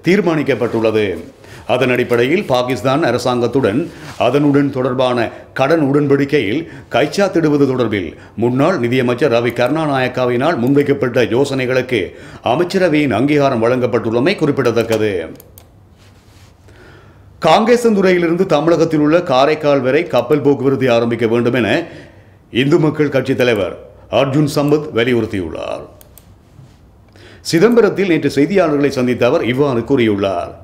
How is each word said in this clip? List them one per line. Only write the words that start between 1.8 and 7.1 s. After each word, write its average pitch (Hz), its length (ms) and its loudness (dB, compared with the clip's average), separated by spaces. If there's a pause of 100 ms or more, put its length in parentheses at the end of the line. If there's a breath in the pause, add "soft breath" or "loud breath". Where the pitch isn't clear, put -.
அடிப்படையில், 123 540 0
பாகிஸ்தான் 127 600 -2
அரசாங்கத்துடன் 120 760 0 (380 loud breath)
அதனுடன் 143 520 2
தொடர்பான 127 580 -2 (240 loud breath)
கடன் 151 300 0
உடன்படிக்கையில் 139 880 0 (220 loud breath)
கைச்சாத்திடுவது 156 760 0